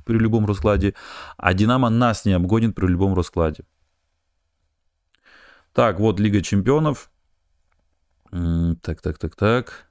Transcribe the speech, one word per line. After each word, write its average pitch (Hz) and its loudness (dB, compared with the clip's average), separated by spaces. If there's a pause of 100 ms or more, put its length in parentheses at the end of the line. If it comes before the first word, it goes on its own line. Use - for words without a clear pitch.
при 113 0
любом 113 2
раскладе, 101 0 (460)
а 92 0
Динамо 117 2
нас 117 0
не 98 4
обгонит 101 0
при 95 -2
любом 92 0
раскладе. 85 -2 (2000)
Так, 107 0
вот 104 2
Лига 104 2
чемпионов. 135 0 (1200)
М, 85 -2
так, - -8
так, 82 -6
так, - -10
так. 117 -2